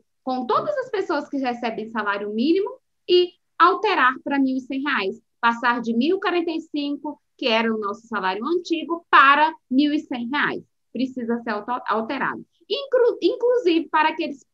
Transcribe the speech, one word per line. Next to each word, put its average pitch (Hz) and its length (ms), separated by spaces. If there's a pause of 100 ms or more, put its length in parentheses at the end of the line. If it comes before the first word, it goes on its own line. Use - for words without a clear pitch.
(240)
com 254 220
todas 605 320
as 523 120
pessoas 320 380
que 294 80
recebem 233 540
salário 208 440
mínimo 349 360 (360)
e 359 260 (260)
alterar 339 560 (100)
pra 277 140
mil 262 180
e 262 40
cem 269 220
reais. 220 380 (180)
Passar 233 440
de 226 120
mil 294 220
e 381 40
quarenta 349 300
e 320 120
cinco, 285 580 (160)
que 269 100
era 226 240
o 220 80
nosso 208 280
salário 208 400
antigo, 330 640
para 294 420 (180)
mil 285 220
e 302 60
cem 240 320
reais. 233 320 (280)
Precisa 240 520
ser 233 80
auto-, 226 360
alterado. 220 560 (240)
Inclu-, 494 540
inclusive 453 680
para 311 180
aqueles 320 340 (120)